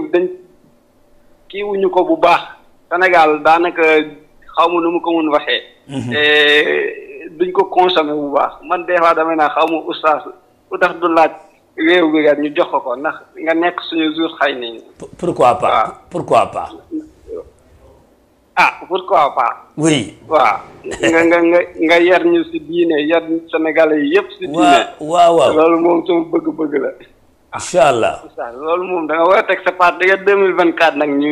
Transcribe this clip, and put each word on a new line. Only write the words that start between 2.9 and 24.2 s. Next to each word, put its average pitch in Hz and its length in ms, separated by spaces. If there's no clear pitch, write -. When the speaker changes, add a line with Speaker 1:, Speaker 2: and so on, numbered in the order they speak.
Speaker 1:
Sénégal 170 520
daanaka 165 400
xaw 170 140
ma 175 120
nu 170 100
mu 170 100
ko 170 100
mun 160 220
waxee. 123 280
Speaker 2:
Mhm. 131 280
Speaker 1:
Eh, 147 1120
duñ 180 140
ko 185 140
consommer 165 500
bu 143 160
baax. 135 220
Man 170 220
des 175 120
fois 170 160
damay 160 220
naa 151 140
xaw 151 200
ma 165 160
Oustaz 160 380
lu 190 80
tax 180 220
du 175 120
laaj 165 180
réew 165 340
bi 156 120
kat 147 160
ñu 147 160
jox 170 160
ko 143 80
ko, 123 160
ndax 143 200
nga 160 120
nekk 170 280
suñu 156 340
jour 160 240
xëy 143 160
na. 123 120
Speaker 2:
P-, 147 180
pourquoi 143 420
pas? 113 120
Speaker 1:
Waaw. 110 200
Speaker 2:
Pourquoi 123 420
pas? 85 180
Speaker 1:
Ah, 160 140
pourquoi 170 480
pas? 120 400
Speaker 2:
Oui. 151 400
Speaker 1:
Waaw. 127 360
Nga, 165 420
nga, 170 160
nga, 170 160
nga 165 240
yar 175 240
ñu 170 220
si 165 160
diine, 160 420
yar 160 200
Sénégalais 156 480
yi 147 160
yëpp 202 120